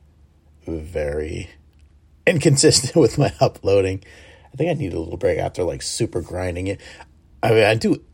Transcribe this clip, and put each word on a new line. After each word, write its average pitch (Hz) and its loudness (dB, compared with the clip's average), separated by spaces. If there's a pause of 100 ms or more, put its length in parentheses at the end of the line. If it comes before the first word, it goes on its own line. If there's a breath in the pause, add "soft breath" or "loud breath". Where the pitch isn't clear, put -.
(680)
very 80 -6 (760)
inconsistent 147 2
<laughs> 165 6
with 117 2
my 117 2
uploading. 98 0 (480 loud breath)
I - -20
think 156 -2
I 170 -2
need 98 -6
a 87 -6
little - -10
break - 0
after, 90 -4
like, 71 -6
super - -6
grinding 90 -6
it. 98 -6 (640 loud breath)
I 117 2
mean, 110 6
I 110 4
do 190 0 (120)